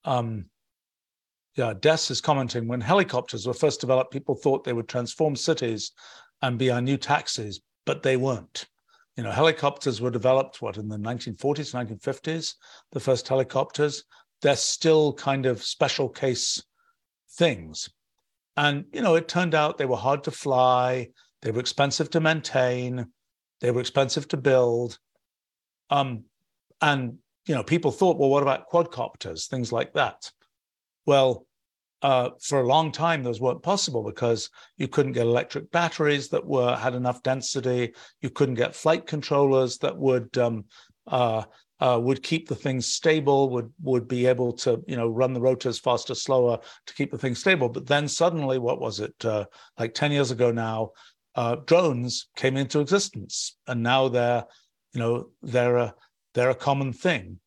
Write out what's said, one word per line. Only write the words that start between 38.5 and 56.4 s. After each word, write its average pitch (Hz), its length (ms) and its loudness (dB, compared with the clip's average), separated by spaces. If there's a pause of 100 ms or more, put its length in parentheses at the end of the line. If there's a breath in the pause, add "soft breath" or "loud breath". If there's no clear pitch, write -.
get 120 200 0
flight 170 300 0
controllers 139 720 2
that 143 160 -2
would, 127 440 0
um, 117 260 0 (400 soft breath)
uh, 117 380 0 (360 soft breath)
uh, 123 220 4
would 135 220 0
keep 160 240 -2
the 131 80 -4
things 131 360 -4
stable, 139 600 2
would, 117 200 -6 (120)
would 123 240 0
be 123 180 0
able 123 280 2
to, 120 340 0
you 127 80 -6
know, 117 140 -2
run 127 240 0
the 123 80 -4
rotors 123 360 0
faster, 120 380 -2
slower 123 420 2 (300 loud breath)
to - 80 -18
keep 139 160 -2
the 123 80 -10
thing 127 160 -2
stable. 156 340 2
But 123 160 -8
then 147 220 2
suddenly, 151 500 0
what 127 240 -2
was 110 180 -6
it, - 240 -8
uh, 107 220 0 (320 loud breath)
like 117 160 -4
ten 147 180 0
years 139 200 0
ago 120 200 2
now, 113 380 -2 (460 soft breath)
uh, 120 220 0 (100)
drones 131 680 2
came 135 220 0
into 139 220 0
existence, - 800 -2 (100)
and 120 160 -4
now 131 240 2
they're, 120 360 2 (500 soft breath)
you 127 60 -6
know, 117 300 -2 (140)
they're 123 340 2
a, 117 180 0 (380 soft breath)
they're 123 160 2